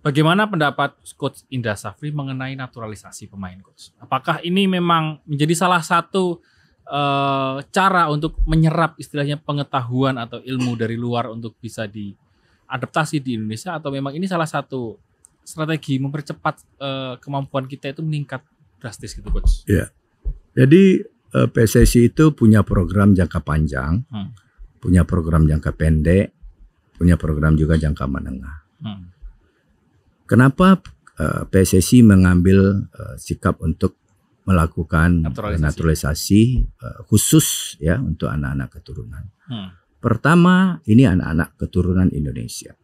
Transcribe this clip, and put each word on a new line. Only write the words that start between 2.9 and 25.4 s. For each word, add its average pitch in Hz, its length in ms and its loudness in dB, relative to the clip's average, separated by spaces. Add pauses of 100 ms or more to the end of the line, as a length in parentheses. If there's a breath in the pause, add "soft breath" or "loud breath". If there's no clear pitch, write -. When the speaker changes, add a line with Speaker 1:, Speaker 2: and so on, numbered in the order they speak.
Speaker 1:
pemain, 95 320 -14
Coach? - 400 -20
Apakah 147 400 -6
ini 185 240 -2
memang 170 560 -2
menjadi 151 320 -2
salah 180 240 0
satu, 175 640 -2 (480)
eh, 139 800 -4
cara 185 400 2
untuk 151 320 -4
menyerap 160 560 0
istilahnya 147 400 -6
pengetahuan 135 800 -4
atau 117 240 -12
ilmu 123 320 -4
dari 113 240 -6
luar 120 320 -4
untuk 113 320 -14
bisa 113 240 -12
diadaptasi 117 1400 -8
di 127 160 -6
Indonesia, 110 400 -8
atau 147 160 -8
memang 139 240 -8
ini 190 80 -6
salah 170 240 -4
satu 127 480 -8 (480)
strategi 151 560 -4
mempercepat, 147 520 -8 (280)
eh, 135 400 -10
kemampuan 139 480 -8
kita 139 240 -12
itu 160 80 -12
meningkat 147 400 -8 (400)
drastis 110 320 -14
gitu, 101 160 -12
Coach? - 400 0
Speaker 2:
Iya. 95 160 2 (720)
Jadi, 175 400 6 (320)
eh, - 160 0
P - 160 -6
S 113 160 2
S 117 160 6
I 120 160 6
itu 156 240 2
punya 107 320 4
program 98 480 2
jangka 87 240 0
panjang, 78 720 -2
Speaker 1:
Hmm. 107 240 -12 (480)
Speaker 2:
punya 90 240 4
program 80 400 2